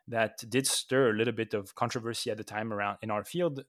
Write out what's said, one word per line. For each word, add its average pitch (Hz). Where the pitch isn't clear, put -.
that 113
did 131
stir 131
a 110
little 113
bit 110
of 101
controversy 117
at 104
the 107
time 110
around 101
in 110
our 104
field. 160